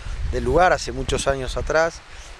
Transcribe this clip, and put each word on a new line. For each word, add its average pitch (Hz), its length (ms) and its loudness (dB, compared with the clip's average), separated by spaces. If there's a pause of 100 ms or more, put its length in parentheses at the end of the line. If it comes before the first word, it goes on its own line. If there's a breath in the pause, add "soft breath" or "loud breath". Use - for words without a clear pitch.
(320 loud breath)
del 123 120 0
lugar 160 300 6
hace 135 180 -2
muchos 131 360 -2
años 135 300 -2
atrás, 156 440 0 (380 loud breath)